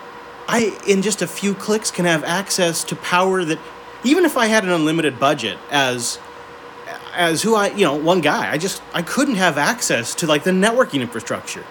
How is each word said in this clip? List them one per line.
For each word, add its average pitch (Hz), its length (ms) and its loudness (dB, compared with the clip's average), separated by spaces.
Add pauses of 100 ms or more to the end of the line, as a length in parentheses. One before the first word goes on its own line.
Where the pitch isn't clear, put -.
(480)
I, 226 300 0 (100)
in 196 140 4
just 202 200 -2
a 180 60 -2
few 196 280 -4
clicks, 214 360 -2
can 180 140 -2
have 160 180 2
access 170 640 0
to 170 100 -6
power 185 480 2
that, 156 160 -2 (440)
even 330 220 6
if - 120 0
I 233 80 4
had 220 180 4
an 185 60 0
unlimited 156 500 2
budget 131 380 2 (140)
as, 127 480 0 (920)
as 165 280 2
who 220 140 4
I, 202 140 2
you 190 140 0
know, 143 120 4
one 160 260 2
guy, 147 300 2
I 139 60 0
just, 185 240 -4 (120)
I 202 80 0
couldn't 262 340 0
have 180 220 4
access 147 580 0
to, - 120 -2
like, 151 160 2
the 185 80 2
networking 202 500 4
infrastructure. 107 680 -6